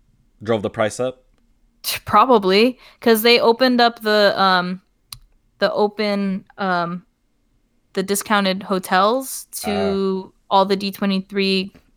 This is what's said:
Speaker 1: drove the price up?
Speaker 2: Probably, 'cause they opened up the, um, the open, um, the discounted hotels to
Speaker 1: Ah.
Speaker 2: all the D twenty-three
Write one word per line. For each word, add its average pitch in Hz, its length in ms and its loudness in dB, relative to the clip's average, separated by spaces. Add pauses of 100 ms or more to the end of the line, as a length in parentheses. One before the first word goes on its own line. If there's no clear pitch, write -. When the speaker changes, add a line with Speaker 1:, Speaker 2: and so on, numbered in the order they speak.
(420)
Speaker 1:
drove 107 200 -2
the 104 80 -4
price 110 320 -4
up? 127 240 -8 (800)
Speaker 2:
Probably, 220 720 4 (220)
'cause 226 220 2
they 240 180 4
opened 240 400 2
up 233 200 2
the, 214 400 2
um, 185 400 0 (760)
the 196 140 0
open, 202 720 -2 (120)
um, 175 480 -4 (880)
the 190 100 -4
discounted 196 600 -2
hotels 202 880 -2
to 196 840 -4
Speaker 1:
Ah. - 40 -20 (120)
Speaker 2:
all 196 160 4
the 196 120 -2
D 196 140 -6
twenty-three 196 800 -2 (260)